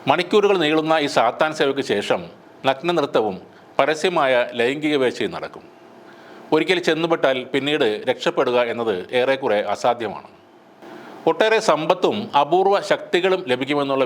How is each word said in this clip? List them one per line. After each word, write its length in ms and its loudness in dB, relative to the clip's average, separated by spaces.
മണിക്കൂറുകൾ 540 2
നീളുന്ന 300 2
ഈ 100 0
സാത്താൻ 420 2
സേവയ്ക്ക് 340 0
ശേഷം 280 -2
നഗ്ന 300 -2
നൃത്തവും 400 -2
പരസ്യമായ 540 0
ലൈംഗിക 440 0
വേഴ്ചയും 340 -2
നടക്കും. 280 -14
ഒരിക്കൽ 320 2
ചെന്നുപെട്ടാൽ 520 0
പിന്നീട് 360 0
രക്ഷപ്പെടുക 500 0
എന്നത് 240 -2
ഏറെക്കുറെ 380 0
അസാധ്യമാണ്. 540 -2
ഒട്ടേറെ 280 4
സമ്പത്തും 480 2
അപൂർവ 360 2
ശക്തികളും 500 0
ലഭിക്കുമെന്നുള്ള 560 0